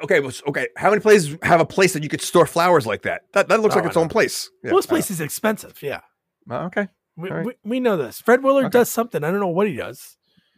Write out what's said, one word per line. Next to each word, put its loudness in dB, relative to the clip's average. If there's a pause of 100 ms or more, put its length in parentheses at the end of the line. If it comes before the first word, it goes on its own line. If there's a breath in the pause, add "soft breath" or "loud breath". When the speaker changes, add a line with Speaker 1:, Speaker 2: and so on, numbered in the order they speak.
Speaker 1:
okay, 2
well, -2
s-, -14
okay. -4 (100)
How 0
many 2
places 4
have 4
a 2
place 0
that -6
you -8
could -6
store 4
flowers 2
like -6
that? -6 (120)
That, 2
that 2
looks 2
Speaker 2:
Oh, 2
Speaker 1:
like 0
Speaker 2:
I -4
Speaker 1:
its -6
Speaker 2:
know. 2
Speaker 1:
own -2
place. -2 (140)
Yeah, -4
Speaker 2:
Most 2
Speaker 1:
I -18
know. 0
Speaker 2:
places -4
expensive, -6
yeah. -8 (500)
Speaker 1:
Oh, -6
okay. -4 (280)
Speaker 2:
We, -12
Speaker 1:
All -8
right. -6
Speaker 2:
we, -8 (120)
we -4
know 2
this. -6
Fred 4
Willard 4
Speaker 1:
Okay. -2
Speaker 2:
does 4
something. -4
I -2
don't -2
know 0
what 0
he -4
does. -12 (420)